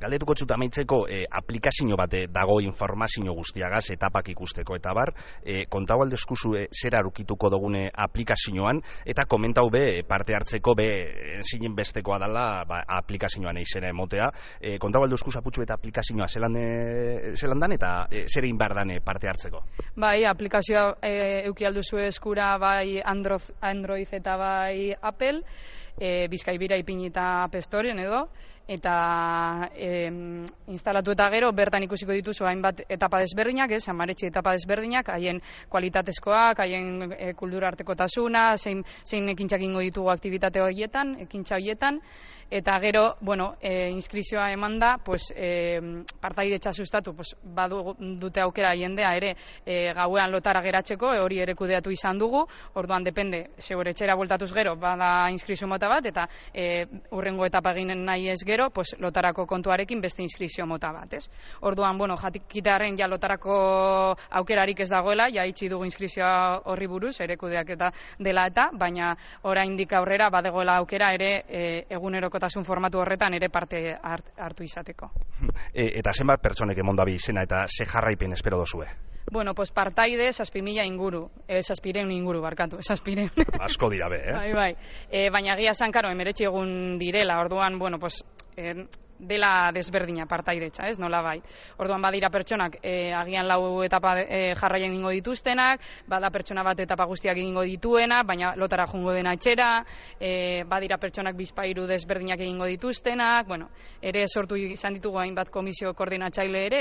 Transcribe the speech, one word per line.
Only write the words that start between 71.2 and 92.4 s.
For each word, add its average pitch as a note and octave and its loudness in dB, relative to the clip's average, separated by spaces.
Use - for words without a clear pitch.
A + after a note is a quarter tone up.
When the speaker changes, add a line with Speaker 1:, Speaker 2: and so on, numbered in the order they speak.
Speaker 2:
e, F3 -4
egunerokotasun F#3 -2
formatu F#3 0
horretan F#3+ 2
ere F3 0
parte E3+ -2
hart-, E3 -8
hartu E3+ -10
izateko. - -12
Speaker 1:
<laughs> - 2
E, A2+ 2
eta G2+ 2
zenbat C3+ 4
pertsonek G#2 2
emon G2 2
dabi F#2+ 4
izena F#2+ 0
eta F#2+ 2
ze - -2
jarraipen G#2+ 2
espero F2+ 2
dozue? E2+ -2
Speaker 2:
Bueno, G#3 0
pues G3 -2
partaide A#3 2
zazpi G3+ -4
mila G#3 -2
inguru, F#3 -4
e, F#3 2
zazpireun F#3+ -4
inguru, F3+ -2
barkatu, D#3+ -4
zazpireun. G3 -2
Speaker 1:
<laughs> D#4+ 4
Asko - 2
dira F2+ 0
be, F2 -2
eh? G#2 -2
Speaker 2:
Bai, G3+ -2
bai. G3+ 2
E, G3 2
baina G3 2
egia G#3+ 2
esan, A3 0
karo, G#3+ 2
hemeretzi G3 0
egun F#3 -2
direla, F3 2
orduan, F#3 0
bueno, F3+ -2
pues, E3+ -6
em, E3+ -8
dela F#3 4
desberdina F3 -2
partaidetza, E3+ -4
ez, A3 -4
nolabait. E3+ -2
Orduan F#3+ 0
badira F#3+ 2
pertsonak, F#3+ 0